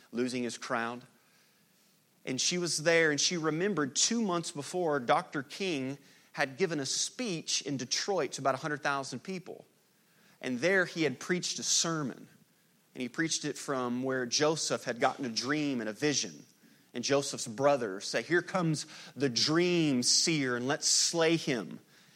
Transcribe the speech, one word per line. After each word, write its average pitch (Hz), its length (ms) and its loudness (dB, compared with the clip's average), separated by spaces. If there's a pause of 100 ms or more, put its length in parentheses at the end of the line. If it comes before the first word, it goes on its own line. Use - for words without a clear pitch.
(100)
losing 123 320 0
his 117 160 -4
crowd. 120 440 -4 (1200)
And 131 160 -4
she - 180 2
was 170 200 0
there, 165 320 6
and 147 100 0
she - 160 2
remembered 156 580 0
two 233 260 2
months 175 300 0
before, 147 500 -2
Doctor 143 420 0
King 139 560 -4 (340)
had 135 240 -2
given 160 240 0
a 131 60 -4
speech - 760 -2
in - 140 -2
Detroit 143 560 -2
to - 80 -10
about 135 140 2
a 127 40 -4
hundred 147 240 -4
thousand 139 400 -2
people. - 420 -10 (760)
And 123 200 -4
there 185 240 4
he 165 180 -2
had 135 180 0
preached - 380 -2
a 117 40 -6
sermon. 156 640 0 (680)
And 127 40 -4
he 123 60 -4
preached 160 360 -4
it 143 120 -4
from 127 460 -2
where 131 240 -2
Joseph 147 560 0
had 120 160 -4
gotten 131 260 2
a 123 40 -2
dream 131 520 -2
and 107 80 -2
a 107 40 -4
vision. 127 400 0 (600)
And 123 120 -6
Joseph's 139 420 0
brothers 120 640 0
say, 117 140 -2
"Here 170 200 2
comes 170 440 0 (280)
the 139 140 0
dream 156 760 4
seer, 131 540 2
and 120 100 -2
let's 151 220 0
slay 165 480 4
him 120 420 -2 (380)